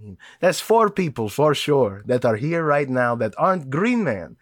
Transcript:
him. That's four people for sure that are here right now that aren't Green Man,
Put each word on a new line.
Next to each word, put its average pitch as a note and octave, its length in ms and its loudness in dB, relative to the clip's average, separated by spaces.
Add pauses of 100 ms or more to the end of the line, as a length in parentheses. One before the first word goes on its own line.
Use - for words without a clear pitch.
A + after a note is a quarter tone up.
him. G2+ 160 -18 (220)
That's F3 200 0
four A3 300 4
people D3 380 -2
for D3 260 2
sure A#2+ 520 0
that B2 180 0
are A2+ 120 2
here D#3+ 280 -2
right D3 240 2
now B2 280 0
that A2+ 220 -4
aren't E3+ 320 0
Green A3 320 0
Man, G2+ 400 -6